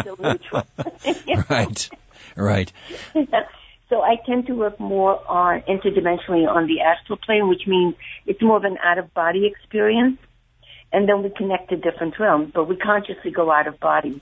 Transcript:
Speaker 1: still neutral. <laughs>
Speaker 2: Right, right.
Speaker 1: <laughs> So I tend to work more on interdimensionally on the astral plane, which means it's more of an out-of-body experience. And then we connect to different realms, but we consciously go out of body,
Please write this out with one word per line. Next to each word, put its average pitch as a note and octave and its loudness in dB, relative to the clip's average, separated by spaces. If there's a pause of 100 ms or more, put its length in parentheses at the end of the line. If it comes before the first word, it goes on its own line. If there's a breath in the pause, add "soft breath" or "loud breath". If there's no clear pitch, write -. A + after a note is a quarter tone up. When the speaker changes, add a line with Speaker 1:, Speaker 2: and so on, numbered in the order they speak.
Speaker 1:
still F#3+ -8
neutral. - -4 (140)
<laughs> - -4
Speaker 2:
Right, A2 -2 (460 loud breath)
right. G2+ 0 (400 loud breath)
Speaker 1:
<laughs> D4+ 2 (640 loud breath)
So A3+ 2
I A#3 4 (100)
tend B3 -2
to C4 -4
work G#3 -2
more G3 2 (100)
on F3 2
interdimensionally F3 0
on E3 4
the D#3+ 0
astral E3+ 0
plane, G#3 0
which F3+ 0
means F3+ 2 (320 loud breath)
it's - -2
more A3 6
of G3 0
an F#3+ -2
out-of-body F3 0
experience. A3 0 (720 loud breath)
And G3 2
then G3+ 2
we G3 -4
connect F#3+ -4
to F#3 -2
different E3 -4
realms, D3+ 2
but E3 2
we F3+ -2
consciously G3+ -4
go E3 0
out D3+ 2
of D3+ -10
body, D3+ -2